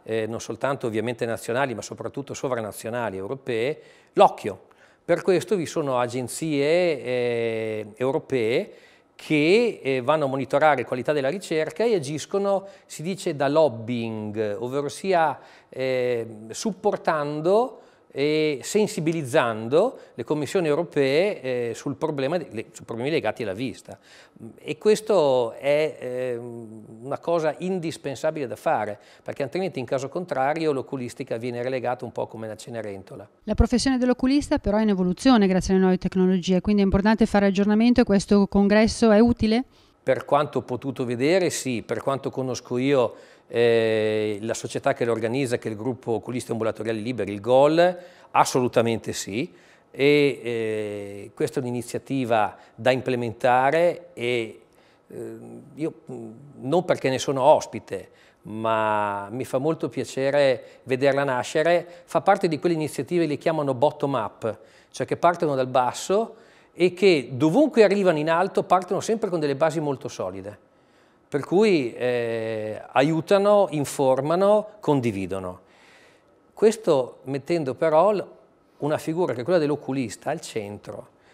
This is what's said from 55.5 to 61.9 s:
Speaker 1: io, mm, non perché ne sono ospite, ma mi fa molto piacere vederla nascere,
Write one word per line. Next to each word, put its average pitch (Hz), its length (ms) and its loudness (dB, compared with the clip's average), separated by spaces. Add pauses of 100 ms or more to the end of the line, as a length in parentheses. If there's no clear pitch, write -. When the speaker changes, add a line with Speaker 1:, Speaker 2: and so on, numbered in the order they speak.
Speaker 1:
io, 156 180 -6 (180)
mm, 117 200 -12 (320)
non 160 240 2
perché 139 240 2
ne 131 80 2
sono 135 240 -2
ospite, 113 640 2 (360)
ma 107 840 0
mi 123 140 -6
fa 131 140 -2
molto 160 320 -2
piacere 135 920 0
vederla 135 380 2
nascere, 151 640 0 (200)